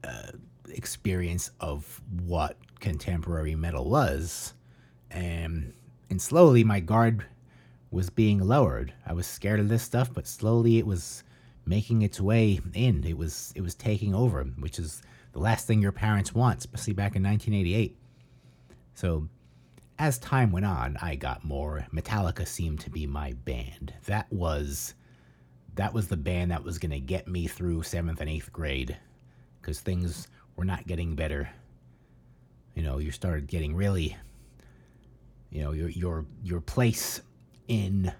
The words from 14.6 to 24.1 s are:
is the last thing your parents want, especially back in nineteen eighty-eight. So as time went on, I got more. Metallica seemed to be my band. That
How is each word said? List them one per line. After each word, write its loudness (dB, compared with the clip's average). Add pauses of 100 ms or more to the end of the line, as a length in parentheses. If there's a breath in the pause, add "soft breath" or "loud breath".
is -8 (300 loud breath)
the -8
last 2
thing 4
your 2
parents 0
want, 4
especially -6
back -2
in 2
nineteen 0
eighty-eight. 0 (1000 soft breath)
So -2 (680 soft breath)
as 2
time 2
went 2
on, -2
I -4
got -6
more. -4
Metallica -2
seemed -4
to -12
be -6
my -6 (100)
band. -8 (120)
That -4